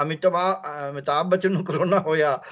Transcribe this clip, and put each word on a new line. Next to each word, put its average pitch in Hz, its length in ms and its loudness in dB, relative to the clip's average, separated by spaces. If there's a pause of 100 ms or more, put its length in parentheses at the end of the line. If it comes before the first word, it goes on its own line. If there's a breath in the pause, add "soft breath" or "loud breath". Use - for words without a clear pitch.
ਅਮਿਤਾਭਾ-, 160 880 0
ਅਮਿਤਾਭ 143 360 -2
ਬੱਚਨ 185 260 2
ਨੂੰ 190 140 -2
ਕਰੋਨਾ 175 340 2
ਹੋਇਆ, 151 420 0 (100)